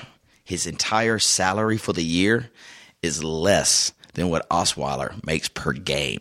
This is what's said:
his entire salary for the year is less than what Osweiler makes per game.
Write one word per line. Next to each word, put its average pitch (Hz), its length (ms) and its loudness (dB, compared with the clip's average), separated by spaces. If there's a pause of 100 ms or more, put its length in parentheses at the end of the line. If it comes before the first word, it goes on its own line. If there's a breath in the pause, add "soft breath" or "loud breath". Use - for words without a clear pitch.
(440 loud breath)
his 87 240 -4
entire 113 520 0
salary 104 580 2
for 104 160 -4
the 85 100 -2
year 98 480 2 (500 loud breath)
is 76 220 -2
less 80 720 2 (200)
than 87 160 0
what 80 200 -2
Osweiler 73 760 -2
makes 80 240 -2
per - 240 -4
game. 67 480 -2